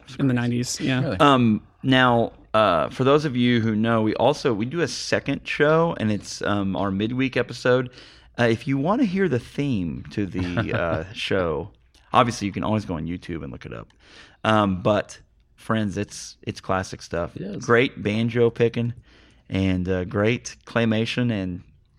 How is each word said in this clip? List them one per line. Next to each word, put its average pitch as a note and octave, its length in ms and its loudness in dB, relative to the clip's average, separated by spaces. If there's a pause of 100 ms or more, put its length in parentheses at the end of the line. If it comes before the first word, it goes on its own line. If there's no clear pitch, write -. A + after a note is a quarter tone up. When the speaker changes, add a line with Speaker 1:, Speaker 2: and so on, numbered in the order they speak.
(180)
Speaker 1:
in C#3 120 0
the B2 40 2
nineties. A#2+ 460 -2
Yeah. C3 220 0
Speaker 2:
Really? B2+ 180 -2
Speaker 3:
Um, B2+ 420 6 (220)
now, B2+ 480 4 (220)
uh, F2+ 340 4
for B2 160 -4
those D3 220 4
of B2+ 100 -4
you B2 240 4
who A2 160 0
know, A2 280 2
we G#2+ 120 0
also, C3+ 380 2
we G#2 120 -2
do D3+ 140 -6
a D3+ 80 0
second - 580 -4
show, D#3+ 540 2
and G#2+ 100 0
it's, - 340 -4
um, G2 340 0
our G2 120 0
midweek B2 460 -2
episode. B2+ 540 0 (480)
Uh, A#2+ 60 2
if A#2 220 2
you C3+ 120 0
wanna G3 260 0
hear F#3+ 240 0
the B2 100 0
theme G2+ 720 -4
to G#2 140 -2
the, F2+ 480 -4
Speaker 2:
<laughs> - 60 -2
Speaker 3:
uh, D#2+ 320 -2
show, E2+ 600 -2 (420)
obviously A#2 320 2
you G2 80 -6
can F#2 100 -6
always G2+ 220 -2
go F#2+ 80 -6
on D#2+ 120 -6
YouTube E2+ 380 -8
and C2+ 80 -12
look - 140 -14
it A#1 80 -12
up. A1+ 160 -14 (560)
Um, G#2 360 2
but G#2 380 0 (380)
friends, G#2+ 400 -4
it's, - 460 -10
it's - 180 -8
classic - 400 -4
stuff. E2+ 340 -6
Speaker 2:
It - 60 -12
is. F#3+ 240 -10
Speaker 3:
Great - 360 2
banjo A2+ 480 2
picking A#2 440 0 (560)
and, F#2 400 0
uh, F#2 160 -2
great G#2+ 500 -2 (100)
claymation A#2 680 0
and, F#2 300 -6 (360)